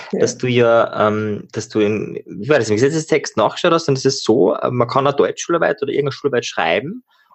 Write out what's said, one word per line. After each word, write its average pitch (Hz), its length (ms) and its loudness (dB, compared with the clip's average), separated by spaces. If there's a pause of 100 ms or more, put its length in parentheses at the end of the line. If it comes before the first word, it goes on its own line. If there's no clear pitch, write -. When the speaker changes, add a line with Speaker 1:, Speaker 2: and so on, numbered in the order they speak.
(120)
Speaker 1:
Ja. 196 80 -2
Speaker 2:
dass - 180 0
du 127 80 -4
ja, 117 640 2
ähm, 107 440 -4
dass - 160 -8
du 110 120 -2
in, 104 440 -2
wie 92 240 -12
war 147 100 4
das, 107 120 0
im 104 60 2
Gesetzestext 151 600 0
nachgeschaut 135 360 2
hast, 165 180 0
und 131 80 2
es 135 80 -2
ist 135 180 0
so, 98 300 4
äh, - 160 -2
man 123 180 0
kann 135 180 0
eine 143 80 2
Deutschschularbeit - 680 0
oder - 100 -4
irgendeine 139 200 -2
Schularbeit 123 340 -2
schreiben. 107 580 -4 (300)